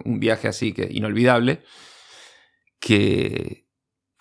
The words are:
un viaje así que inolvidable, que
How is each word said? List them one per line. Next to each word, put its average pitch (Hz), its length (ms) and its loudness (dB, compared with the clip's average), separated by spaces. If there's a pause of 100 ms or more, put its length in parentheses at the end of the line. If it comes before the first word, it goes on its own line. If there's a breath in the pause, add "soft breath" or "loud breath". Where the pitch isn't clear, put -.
un 113 120 -2
viaje 110 300 0
así 104 240 -4
que 95 180 -6
inolvidable, 117 720 2 (1200 soft breath)
que - 840 0 (540)